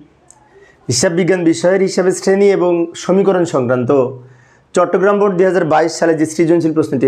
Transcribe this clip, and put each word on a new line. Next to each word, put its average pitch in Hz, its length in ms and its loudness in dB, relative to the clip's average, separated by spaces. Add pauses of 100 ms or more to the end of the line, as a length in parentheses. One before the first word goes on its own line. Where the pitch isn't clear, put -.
(880)
হিসাব 180 300 -2
বিজ্ঞান 180 320 0
বিষয়ের 180 380 0
হিসাবের 185 320 -2
শ্রেণী 196 280 2 (100)
এবং 175 160 0 (300)
সমীকরণ 185 500 2
সংক্রান্ত 127 380 0 (840)
চট্টগ্রাম 180 440 2
বোর্ড 202 180 0
দুই 185 120 2
হাজার 180 240 0
বাইশ 160 260 2
সালে 165 200 2
যে 156 140 0
সৃজনশীল 165 440 0
প্রশ্নটি 135 300 -2